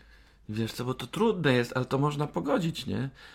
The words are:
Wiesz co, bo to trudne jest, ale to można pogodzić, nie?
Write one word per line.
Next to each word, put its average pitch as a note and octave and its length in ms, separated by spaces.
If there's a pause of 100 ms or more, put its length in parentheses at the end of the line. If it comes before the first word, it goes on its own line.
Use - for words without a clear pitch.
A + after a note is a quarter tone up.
(480)
Wiesz A2 240
co, B2+ 120
bo B2 100
to B2+ 120
trudne F#3 460
jest, A#2+ 240
ale B2+ 80
to C3 140
można D3 280
pogodzić, E3 600
nie? A2+ 240 (240)